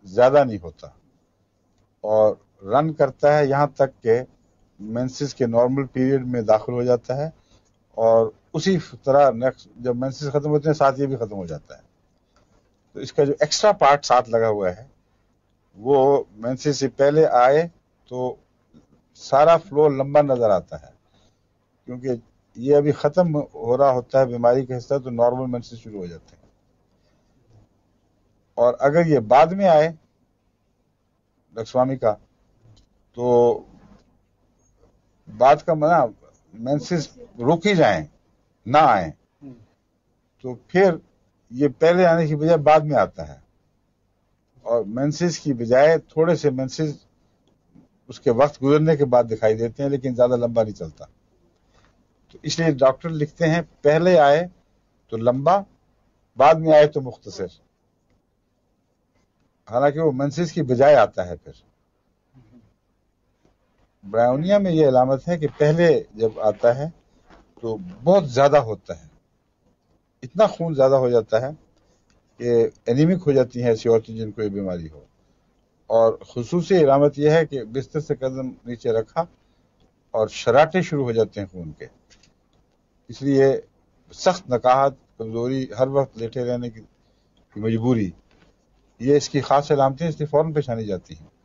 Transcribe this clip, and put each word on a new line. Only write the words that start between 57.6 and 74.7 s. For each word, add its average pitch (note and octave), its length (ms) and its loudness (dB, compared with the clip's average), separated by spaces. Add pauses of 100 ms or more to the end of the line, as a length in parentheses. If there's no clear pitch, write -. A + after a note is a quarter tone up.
हालांकि C#3 320 0
वो D#3 120 0
menses C#3+ 400 -6
की E3 120 -4
बजाय B2+ 320 4
आता G2+ 280 2
है। F2 120 -12
फिर - 180 -20 (2500)
Brownia B2+ 540 0
में F#3+ 120 0
ये D#3 140 2
अलामत C3 440 2
है F3 100 -2
कि D3+ 100 -6
पहले D#3 440 2 (240)
जब A2 240 -4
आता G#2+ 340 0
है D3 180 -8 (720)
तो A2+ 140 -6
बहुत A#2+ 500 0
ज़्यादा C#3 340 2
होता G#2+ 340 -10
है, D2+ 160 -20 (1120)
इतना G3 260 0
खून E3 260 -6
ज़्यादा C3+ 220 4
हो B2+ 140 0
जाता A2+ 280 0
है C3+ 140 -6 (880)
कि A#2+ 80 -4 (420)
anemic E3 320 0
हो C#3+ 100 -2
जाती B2 280 0
हैं A#2+ 120 0
ऐसी A2+ 160 -4
औरतें A2+ 280 0
जिनको A2 260 -10
ये G#2 80 -4
बीमारी F#2 380 -8